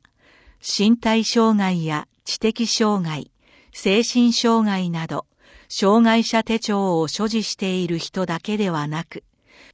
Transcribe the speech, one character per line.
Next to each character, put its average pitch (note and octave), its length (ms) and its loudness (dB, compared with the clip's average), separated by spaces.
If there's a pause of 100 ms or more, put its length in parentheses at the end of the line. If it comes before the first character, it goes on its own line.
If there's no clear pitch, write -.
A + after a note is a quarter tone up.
(600)
身 A3 360 2
体 A3 280 0
障 A3+ 320 4
害 F#3 280 0
や D#3 220 -4 (160)
知 - 140 -8
的 A3 300 -2
障 G#3 360 0
害、 D#3 280 -8 (420)
精 G#3+ 300 2
神 A#3+ 280 4
障 A3+ 340 2
害 F#3 240 -2
な E3 180 -4
ど、 - 180 -6 (420)
障 G#3+ 340 2
害 A3+ 220 4
者 A3+ 200 0
手 A3 160 -2
帳 G3 420 0
を D3+ 80 -2
所 G#3+ 180 -4
持 A3 160 -2
し - 140 -8
て F#3+ 180 -2
い F3+ 120 -2
る E3+ 100 -2
人 F#3 280 -6
だ E3+ 140 -6
け G#3+ 160 -6
で G#3 140 0
は D3+ 180 -2
な D#3 160 -6
く、 - 220 -16 (480)